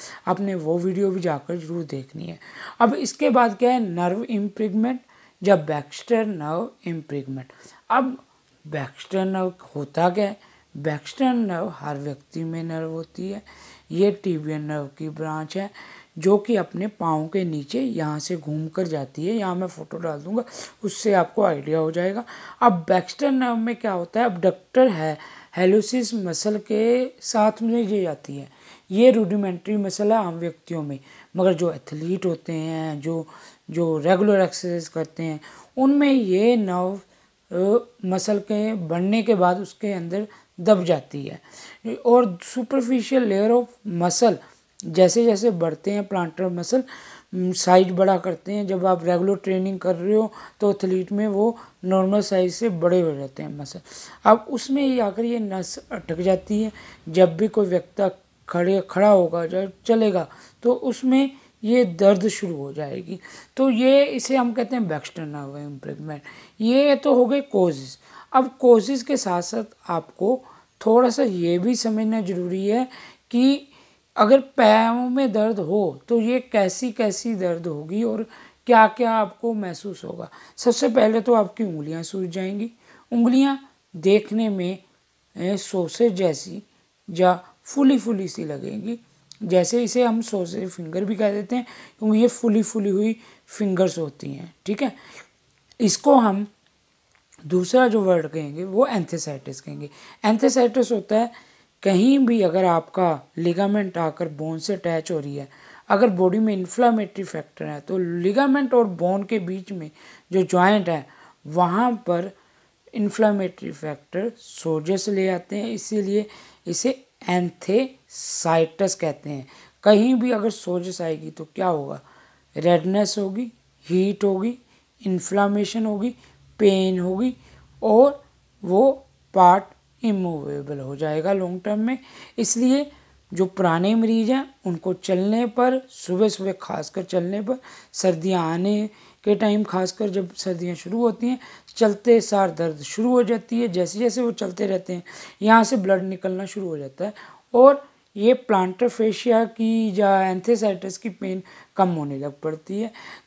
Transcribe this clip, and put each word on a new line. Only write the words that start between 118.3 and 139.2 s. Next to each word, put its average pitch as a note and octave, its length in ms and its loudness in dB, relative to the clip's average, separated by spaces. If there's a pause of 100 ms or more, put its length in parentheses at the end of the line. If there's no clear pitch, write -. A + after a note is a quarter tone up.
कहते D3 340 -6
हैं। C3+ 180 -12 (360)
कहीं G#3+ 320 6
भी B3 160 0
अगर A3 200 0
सोजस F3+ 500 -6
आएगी D#3 300 -6
तो D#3 240 -14
क्या F#3 120 -2
होगा? D#3 320 -4 (560)
रेडनेस F3 640 2
होगी, G#3 340 -6 (340)
हीट F#3+ 380 0
होगी, G3+ 340 0 (440)
इन्फ्लेमेशन G3+ 840 -2
होगी, G#3 240 -4 (500)
पेन F#3+ 400 4
होगी F#3+ 340 -2 (480)
और B3+ 420 4 (400)
वो G3+ 280 4 (420)
पार्ट F#3 300 8 (380)
इमूवेबल D3+ 800 -4
हो C3+ 160 -10
जाएगा D#3 380 0
लॉन्ग F#3 280 -4
टर्म G#3 200 -2
में। B3+ 160 -2 (400)
इसलिए B3+ 520 2 (420)
जो F3 160 0
पुराने F3+ 480 0
मरीज A3+ 340 2
हैं C4 140 0 (220)
उनको F3+ 300 -4
चलने G3 520 0
पर, B3+ 420 0
सुबह F#3+ 400 -2
सुबह F#3+ 320 -6
खासकर - 420 -8
चलने F#3 380 -4
पर, B3+ 180 -4 (340)
सर्दियाँ F3+ 500 0
आने G3 460 -2 (340)